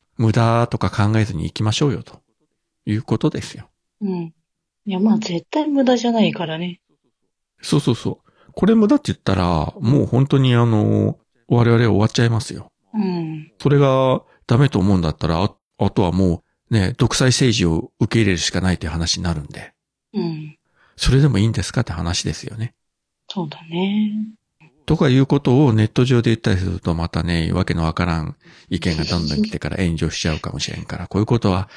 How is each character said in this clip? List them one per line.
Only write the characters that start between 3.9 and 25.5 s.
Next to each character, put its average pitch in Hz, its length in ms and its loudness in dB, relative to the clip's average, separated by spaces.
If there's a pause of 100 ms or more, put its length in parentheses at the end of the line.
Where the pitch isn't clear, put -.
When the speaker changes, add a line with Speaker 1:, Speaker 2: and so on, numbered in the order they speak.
Speaker 2:
う 208 80 -4
ん。 170 240 -6 (540)
い 202 60 -6
や、 185 80 -2
ま 214 140 4
あ - 40 2
絶 170 320 -6
対 302 180 -2
無 277 160 2
駄 247 120 4
じ 233 120 -2
ゃ 240 40 0
な 220 120 2
い 165 80 0
か 170 140 -8
ら 156 120 -8
ね。 175 220 -8 (800)
Speaker 1:
そ - 180 0
う - 20 0
そ - 120 0
う - 20 -2
そ - 300 -8
う。 - 80 -20 (200)
こ - 140 0
れ 226 80 6
無 214 140 6
駄 285 80 4
っ - 40 4
て - 120 -2
言 - 40 -10
っ - 20 -18
た - 160 0
ら、 87 460 0
も 127 240 4
う - 20 -2
本 131 200 2
当 139 120 2
に 127 160 4
あ 120 100 4
の、 107 540 2 (300)
我 120 220 4
々 117 140 4
終 101 140 2
わ 107 80 2
っ - 20 2
ち - 140 0
ゃ - 20 4
い 117 60 2
ま 113 100 0
す - 140 -8
よ。 - 180 -16 (220)
Speaker 2:
う 220 40 -4
ん。 165 600 -4
Speaker 1:
そ - 80 0
れ 143 100 4
が 131 440 2 (240)
ダ 120 100 2
メ 135 120 6
と - 100 -2
思 95 160 4
う 92 40 4
ん - 40 0
だ 80 80 0
っ 76 60 -4
た - 100 -6
ら、 82 160 0
あ、 101 120 -2 (240)
あ 101 120 0
と 104 120 0
は 87 100 0
も 90 240 2
う - 60 -10 (280)
ね、 104 260 0
独 - 180 0
裁 131 140 2
政 120 280 2
治 98 100 2
を 82 340 -2
受 110 120 0
け 117 80 2
入 107 60 2
れ 98 60 2
る 85 60 -2
し - 120 -4
か 92 100 -4
な 92 120 2
い 85 40 -2
っ - 20 -4
て 82 100 -8
話 82 300 -4
に 90 40 -8
な 87 120 -2
る 76 80 -6
ん 71 40 -14
で。 - 260 -18 (420)
Speaker 2:
う 208 60 -4
ん。 156 360 -8 (400)
Speaker 1:
そ - 160 0
れ 135 80 4
で 147 80 4
も 110 100 0
い 101 60 2
い - 20 2
ん 113 60 0
で - 100 -4
す - 100 -10
か 120 100 -2
っ - 20 -8
て - 80 -10
話 85 300 -4
で - 100 -4
す - 120 -14
よ - 120 -12
ね。 110 180 -10 (540)
Speaker 2:
そ 180 160 -8
う 151 40 -8
だ 147 160 -18
ね。 196 480 -2 (760)
Speaker 1:
と 156 100 2
か 160 120 2
い 127 100 4
う 135 80 4
こ 143 140 0
と 131 240 4